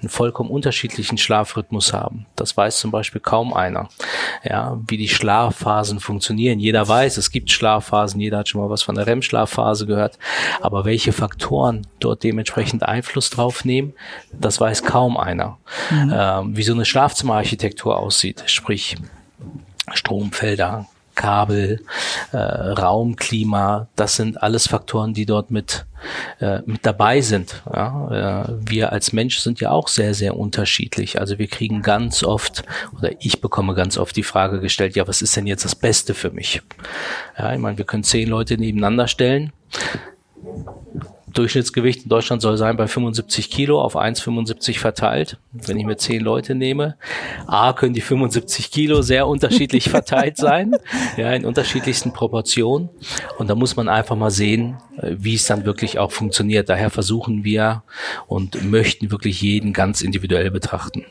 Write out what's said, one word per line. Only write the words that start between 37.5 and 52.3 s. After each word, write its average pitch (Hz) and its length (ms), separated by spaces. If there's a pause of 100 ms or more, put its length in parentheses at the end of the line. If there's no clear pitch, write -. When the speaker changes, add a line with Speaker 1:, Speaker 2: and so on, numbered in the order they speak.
Speaker 1:
ich 131 60
meine, 104 180
wir 101 80
können 107 200
zehn 113 240
Leute 113 280
nebeneinander 110 500
stellen. 139 460 (1800)
Durchschnittsgewicht 123 680
in 113 60
Deutschland 113 340
soll 110 140
sein 110 200
bei 110 120
fünfundsiebzig 113 640
Kilo 143 300
auf 123 160
eins 113 240
fünfundsiebzig 117 600
verteilt. 117 580 (140)
Wenn 117 260
ich 107 80
mir 107 100
zehn 113 260
Leute 117 340
nehme, 139 400 (500)
A, 117 260
können 123 220
die 113 60
fünfundsiebzig 120 720
Kilo 151 300
sehr 131 260
unterschiedlich 143 640
verteilt 139 480
sein, 175 360 (220)
<laughs> 254 200
ja, 117 160
in 123 140
unterschiedlichsten 123 640
Proportionen. 120 760 (500)